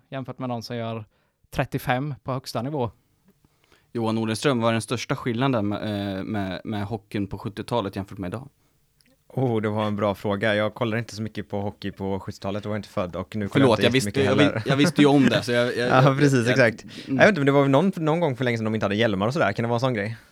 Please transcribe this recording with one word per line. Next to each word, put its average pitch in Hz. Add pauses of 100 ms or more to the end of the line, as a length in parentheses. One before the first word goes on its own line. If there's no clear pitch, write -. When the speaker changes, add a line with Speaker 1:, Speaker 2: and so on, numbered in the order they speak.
Speaker 1:
jämfört 131
med 131
någon 120
som 120
gör 113 (460)
trettiofem 135
på 135
högsta 127
nivå. 131 (1040)
Speaker 2:
Johan 113
Nordenström, 113
vad 113
är 113
den 113
största 131
skillnaden 120
med, 101
eh, 92
med, 98
med 104
hockeyn 101
på 98
sjuttiotalet 107
jämfört 98
med 92
idag? 113 (840)
Speaker 3:
Oh, 123
det 107
var 107
en 104
bra 101
fråga. 104
Jag 104
kollar 113
inte 113
så 107
mycket 104
på 104
hockey 101
på 98
sjuttiotalet, 101
då 104
var 107
jag -
inte 98
född, 90
och 95
nu 104
kollar 117
Speaker 2:
Förlåt, -
Speaker 3:
jag 110
inte 110
Speaker 2:
jag 120
visste, 123
Speaker 3:
mycket -
Speaker 2:
jag 101
vi-, 104
Speaker 3:
heller. -
Speaker 2:
jag 135
visste 147
ju 147
om 139
det, 104
så 117
jag, 120
jag, -
Speaker 3:
<laughs> 120
Ja, 131
Speaker 2:
jag, 139
Speaker 3:
precis, 135
Speaker 2:
jag, 123
Speaker 3:
exakt. 120 (240)
Speaker 2:
mm. 135
Speaker 3:
Jag 139
vet 190
inte, 185
men 139
det 139
var 143
väl 139
någon, 165
någon 160
gång 147
för 135
länge 123
sedan 110
de 110
inte 107
hade 101
hjälmar 104
och 120
sådär. 127
Kan 117
det 117
vara 117
en 117
sån 127
grej? 110 (160)